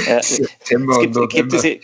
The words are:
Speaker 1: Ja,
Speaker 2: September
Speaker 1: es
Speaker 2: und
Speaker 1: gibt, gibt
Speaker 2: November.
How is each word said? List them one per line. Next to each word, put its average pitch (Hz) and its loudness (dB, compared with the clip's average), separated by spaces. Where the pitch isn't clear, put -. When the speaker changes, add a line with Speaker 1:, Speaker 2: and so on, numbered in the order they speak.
Speaker 1:
Ja, 120 2
Speaker 2:
September 131 -2
Speaker 1:
es 123 4
Speaker 2:
und 117 0
Speaker 1:
gibt, 120 0
gibt 120 -2
Speaker 2:
November. - 0